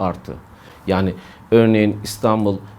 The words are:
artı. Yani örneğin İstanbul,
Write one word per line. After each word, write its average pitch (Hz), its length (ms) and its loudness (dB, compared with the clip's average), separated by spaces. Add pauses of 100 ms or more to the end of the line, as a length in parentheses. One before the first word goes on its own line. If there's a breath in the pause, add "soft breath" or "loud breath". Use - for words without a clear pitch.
artı. 90 320 -6 (540 loud breath)
Yani 92 260 0 (380 loud breath)
örneğin 110 540 4
İstanbul, 110 520 -2 (220 loud breath)